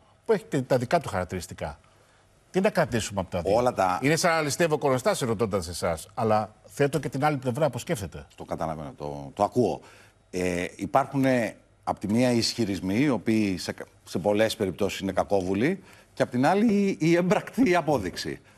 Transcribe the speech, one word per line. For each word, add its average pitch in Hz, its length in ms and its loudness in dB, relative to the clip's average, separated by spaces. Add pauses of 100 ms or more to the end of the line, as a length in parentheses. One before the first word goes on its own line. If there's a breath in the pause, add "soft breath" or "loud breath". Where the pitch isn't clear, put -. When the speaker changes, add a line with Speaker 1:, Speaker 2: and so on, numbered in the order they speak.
(260 soft breath)
Speaker 1:
που - 80 2
έχει 190 100 2
και 143 180 -2
τα 127 160 2
δικά 123 220 0
του - 100 -6
χαρακτηριστικά; 87 720 -6 (720 soft breath)
Τι 185 80 -2
να 196 100 4
κρατήσουμε 117 500 0
από 90 100 -4
τα 90 120 -4
δύο; 95 140 2
Speaker 2:
Όλα 123 180 2
τα 92 280 2
Speaker 1:
Είναι 147 140 2
σαν 170 200 2
να 160 60 2
ληστεύω 151 360 0
κολοστάσιο 139 500 0
ρωτώντας 101 400 0
εσάς, 85 460 -4
αλλά 110 400 0 (220)
θέτω 143 240 0
και 135 100 -6
την 139 160 -2
άλλη 151 120 2
πλευρά 131 320 0
που 123 80 -6
σκέφτεται. 98 480 -8 (100)
Speaker 2:
Το - 100 -16
καταλαβαίνω, 80 520 -6
το, 73 360 -10
το 104 100 0
ακούω. 101 380 2 (500 loud breath)
Ε, 90 340 -2 (100)
υπάρχουνε, 131 800 0 (280)
απ' 87 160 -2
τη 107 80 -6
μία, 123 240 4
ισχυρισμοί, 101 680 0
οι 151 100 2
οποίοι 107 480 0
σε - 140 -6
κα-, - 140 -14 (180)
σε - 160 -6
πολλές 104 360 2
περιπτώσεις 95 440 -2
είναι 98 120 -2
κακόβουλοι, 98 720 0 (300 loud breath)
και - 100 -2
απ' - 60 0
την 127 160 0
άλλη, 202 540 2
η 165 160 4
έμπρακτη 180 600 2
απόδειξη. 127 640 -2 (180 soft breath)